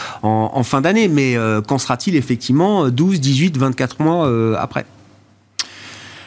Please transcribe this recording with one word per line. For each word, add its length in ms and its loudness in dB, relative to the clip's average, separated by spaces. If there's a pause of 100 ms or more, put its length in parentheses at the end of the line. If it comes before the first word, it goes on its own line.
(220)
en, 320 0
en 80 0
fin 200 0
d'année, 260 4
mais, 300 2
euh, 220 0
qu'en 200 -2
sera-t-il 360 -2
effectivement 760 2
douze, 280 2
dix-huit, 380 2
vingt-quatre 420 -2
mois, 280 2
euh, 320 0
après ? 260 -6 (1400)